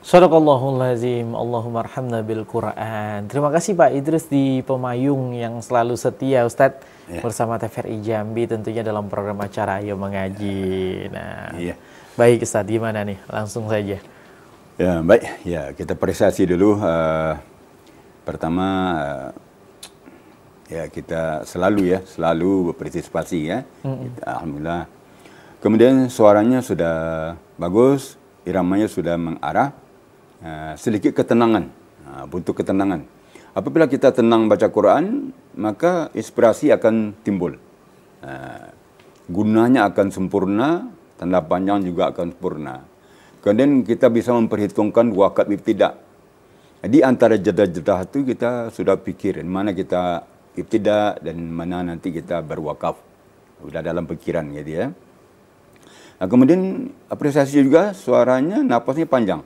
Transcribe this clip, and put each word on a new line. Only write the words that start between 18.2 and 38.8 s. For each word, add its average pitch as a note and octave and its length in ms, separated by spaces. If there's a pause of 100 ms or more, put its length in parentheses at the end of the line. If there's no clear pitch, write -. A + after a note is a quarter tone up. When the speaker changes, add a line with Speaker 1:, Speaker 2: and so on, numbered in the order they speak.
Speaker 2:
pertama, E2 460 (2000)
eh, E2 80
ya, D#2+ 60 (100)
kita D#2+ 560
selalu F#2+ 400
ya, F#2 160
selalu E2+ 640
berpartisipasi D#2+ 680 (100)
ya. A2+ 160 (160)
Speaker 1:
Mm-mm. C3 320
Speaker 2:
Kita, - 160
alhamdulillah. E2 560 (720)
Kemudian B2 560
suaranya A2 480
sudah E2 360 (600)
bagus, B2 560 (320)
iramanya F#2 400
sudah F2 320
mengarah. E2+ 640 (640)
Ha, D#2 320
sedikit A2+ 400
ketenangan. A#2 560 (320)
Ha, C#2 240
butuh E2+ 240
ketenangan. F#2+ 560 (480)
Apabila C#3 320
kita C3 240
tenang A2+ 400
baca G#2 160
Quran, D3 640 (240)
maka D#3 560
inspirasi A2+ 640
akan A2 480
timbul. F2+ 320 (640)
Ha, C3 480 (640)